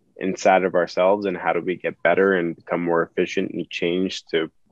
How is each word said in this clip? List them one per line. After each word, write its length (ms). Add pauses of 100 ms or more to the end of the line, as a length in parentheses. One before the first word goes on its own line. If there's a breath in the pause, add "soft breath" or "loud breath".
(180)
inside 460
of 120
ourselves 500
and 120
how 160
do 80
we 160
get 260
better 300
and 200
become 300
more 200
efficient 480
and 180
change 560
to, 260 (200)